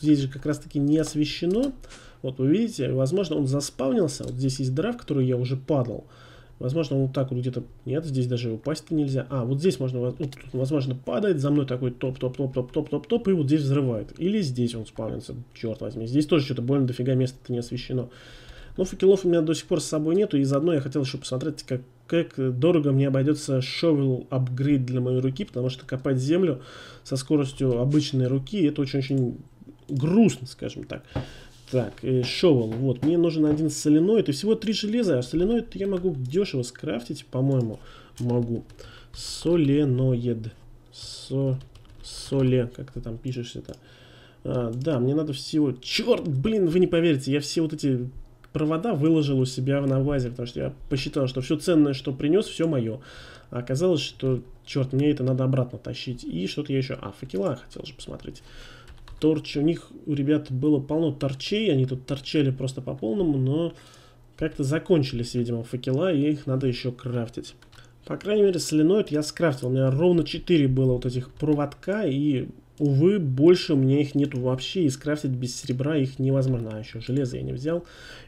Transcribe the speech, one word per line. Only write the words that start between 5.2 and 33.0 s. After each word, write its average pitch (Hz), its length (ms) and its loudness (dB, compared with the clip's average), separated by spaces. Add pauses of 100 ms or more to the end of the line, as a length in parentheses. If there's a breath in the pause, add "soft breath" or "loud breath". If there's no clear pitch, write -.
я 127 100 2
уже 127 200 -2
падал. 131 480 -2 (540 loud breath)
Возможно, 143 380 -2
он 135 80 2
вот 131 100 -2
так 131 160 0
вот 123 100 -2
где-то. 123 240 -4 (220)
Нет, 147 180 -2
здесь 131 220 0
даже 120 260 -2
упасть-то 156 420 -6
нельзя. 135 360 0
А, 131 140 -2
вот 135 160 -2
здесь 180 200 2
можно, 127 200 -2
вот 123 180 -2
тут, 143 180 -6 (160)
возможно, 135 420 0
падает. 202 460 0
За 143 100 0
мной 147 140 2
такой 127 260 -2
топ, 131 280 -6
топ, 127 180 -4
топ, 135 160 -2
топ, 127 180 -4
топ, 151 200 -4
топ, - 160 -4
топ. 233 220 0
И 196 40 4
вот 156 140 2
здесь 147 160 4
взрывает. 131 560 0
Или 196 240 0
здесь 123 320 -2
он 110 100 -8
спавнится. 120 500 -8 (200)
Черт 113 260 -6
возьми. 110 260 -8
Здесь 143 200 2
тоже 147 180 4
что-то 127 160 -4
больно 135 260 2
дофига 123 280 0
места-то 127 360 -2
не 120 100 -2
освещено. 127 500 -6 (680 loud breath)
Но 185 80 0
факелов 190 400 4
у 185 40 2
меня 170 120 4
до 160 140 2
сих - 100 -8
пор 165 160 0
с - 60 -6
собой 156 300 0
нету. 202 200 2
И 139 80 4
заодно 143 300 2
я 135 80 2
хотел 139 200 -2
еще 131 140 -4
посмотреть, 139 460 -6
как, 127 180 -4 (260)
как 170 280 0 (240)
дорого 151 340 4
мне 135 160 4
обойдется 135 540 2
шовел 139 640 2
апгрейд 131 560 2
для 127 160 -2
моей 127 200 2
руки. 135 260 -2
Потому 127 240 -2
что - 160 -12
копать 131 320 -2
землю 151 420 2 (440 loud breath)
со 139 120 -4
скоростью 135 640 0
обычной 135 460 2
руки — 135 360 0
это 147 200 2
очень-очень 135 560 -2 (500)
грустно, 156 580 4
скажем - 380 -10
так. - 200 -12 (640 loud breath)
Так, 120 220 0 (100)
э, 127 220 0
шовел. 127 420 4
Вот, 127 380 -2